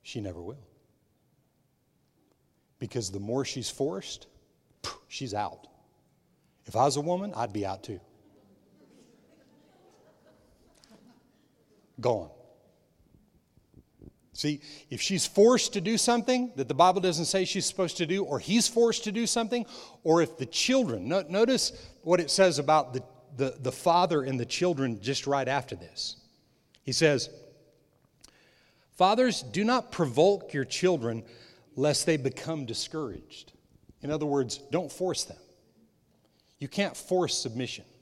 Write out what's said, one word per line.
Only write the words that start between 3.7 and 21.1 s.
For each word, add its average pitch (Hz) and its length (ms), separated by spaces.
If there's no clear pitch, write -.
she's 113 260
out. 101 320
If - 120
I 123 80
was 143 120
a 147 60
woman, 180 340
I'd 110 160
be 101 140
out 95 160
too. 98 180
Gone. 110 300
See, 151 300
if 120 140
she's 190 240
forced 226 480
to 196 80
do 214 160
something 247 580
that 135 120
the 143 60
Bible 180 280
doesn't 170 240
say 190 180
she's - 220
supposed - 320
to 170 80
do, 185 180
or 139 140
he's 208 280
forced 233 380
to 214 80
do 226 140
something, 233 400
or 165 180
if 160 160
the 135 80
children, 147 640
no-, 185 200